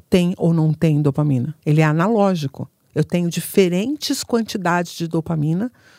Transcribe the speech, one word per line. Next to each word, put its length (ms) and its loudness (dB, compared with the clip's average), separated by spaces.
tem 300 2
ou 160 2
não 180 2
tem 300 2
dopamina. 520 0
Ele 180 2
é 20 6
analógico. 840 0
Eu 100 0
tenho 240 -2
diferentes 960 -2
quantidades 680 -2
de 140 -6
dopamina 640 -2